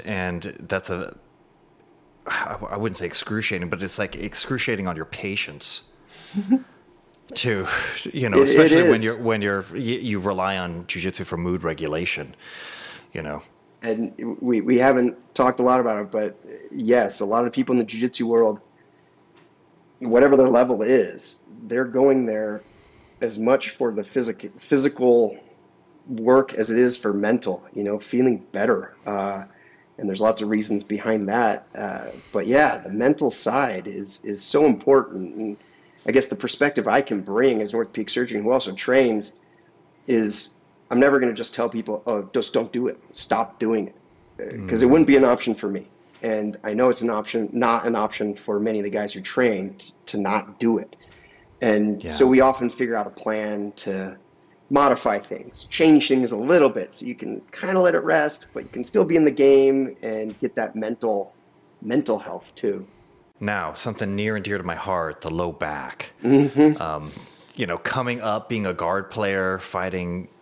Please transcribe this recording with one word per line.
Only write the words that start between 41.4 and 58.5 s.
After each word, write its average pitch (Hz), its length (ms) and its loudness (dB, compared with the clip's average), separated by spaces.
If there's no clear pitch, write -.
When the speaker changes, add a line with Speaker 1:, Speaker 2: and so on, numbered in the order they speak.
Speaker 2:
tell 120 140 -2
people, 107 360 -6
"Oh, 101 280 -4
just 117 200 -2
don't 113 180 -2
do 123 160 -2
it. - 120 -6
Stop - 460 -4
doing 110 280 0
it." - 80 -18
Uh, 101 280 -10
'cause 113 160 2
it 123 40 8
Speaker 1:
Mm. - 20 6
Speaker 2:
wouldn't 151 180 8
be 139 100 6
an 135 60 8
option 123 320 2
for 104 140 -6
me. 95 180 -6
And 107 420 -4
I 107 100 -4
know 127 160 4
it's 117 120 0
an 117 80 0
option, 110 420 -4
not 117 340 0
an 117 100 0
option 104 400 -4
for 104 240 -4
many 107 200 -2
of 101 40 -4
the 101 60 -6
guys 104 240 -4
who 95 80 -12
train 101 560 -2
t-, - 160 -20
to 107 120 -8
not 101 400 -4
do 117 180 2
it. - 180 -8
And 107 480 0
so 135 160 4
Speaker 1:
Yeah. 127 60 6
Speaker 2:
we 131 100 6
often 131 280 2
figure 117 260 -4
out 104 120 -4
a 98 40 -12
plan 104 640 -6
to 95 400 -8
modify 135 500 2
things, - 460 -12
change 156 420 6
things 127 240 2
a 110 60 -4
little 143 320 4
bit 95 240 -4
so - 120 -12
you 123 100 -8
can - 260 -10
kinda 190 280 -2
let 175 160 4
it - 80 0
rest, 151 500 0